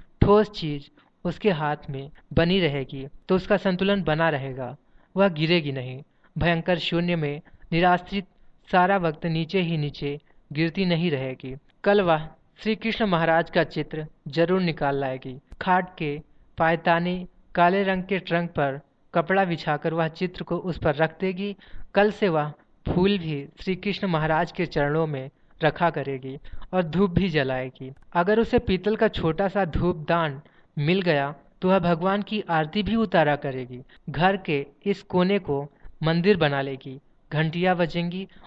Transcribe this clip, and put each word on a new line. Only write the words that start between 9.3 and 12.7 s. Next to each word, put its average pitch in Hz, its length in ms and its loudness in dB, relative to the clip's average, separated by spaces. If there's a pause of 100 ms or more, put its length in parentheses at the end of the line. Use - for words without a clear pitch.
ही 170 160 -2
नीचे 147 440 -6 (320)
गिरती 165 320 -2
नहीं 175 260 2
रहेगी। 131 460 -6 (280)
कल 202 160 6
वह 160 280 2 (280)
श्री 214 200 -2